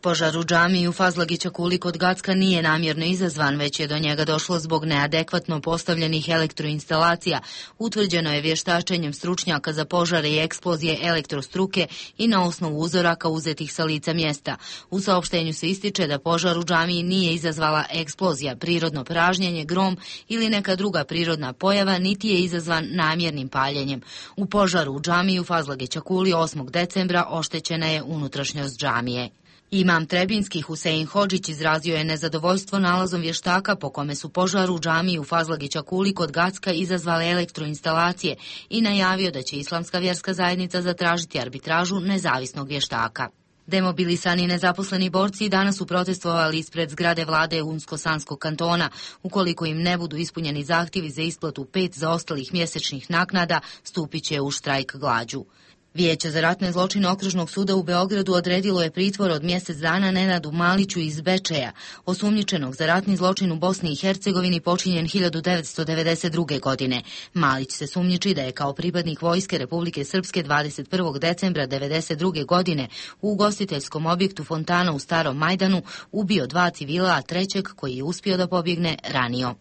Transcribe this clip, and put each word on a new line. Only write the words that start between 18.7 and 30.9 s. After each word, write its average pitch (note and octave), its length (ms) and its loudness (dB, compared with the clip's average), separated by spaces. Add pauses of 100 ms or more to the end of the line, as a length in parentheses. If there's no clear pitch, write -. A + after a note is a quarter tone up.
pražnjenje, F3 600 0
grom F#3 320 2 (320)
ili A3+ 200 0
neka G3+ 280 0
druga F3+ 280 0
prirodna D#3+ 480 -2
pojava, F#3+ 460 2
niti G3 300 0
je G3 100 4
izazvan E3+ 520 0
namjernim D#3 580 0
paljenjem. C#3 520 -2 (360)
U G3+ 100 -2
požaru F3+ 460 2
u C3+ 80 -6
džamiji F3+ 400 2
u F3 40 -2
Fazlagića D3 560 -2
Kuli F#3 320 2
osmog D#3 380 0
decembra F3 600 2
oštećena D#3+ 560 -2
je D#3 160 0
unutrašnjost C#3 800 -4
džamije. B2 500 -2 (400)
Imam F3 360 4
Trebinski F#3+ 540 0
Husein D#3 460 -2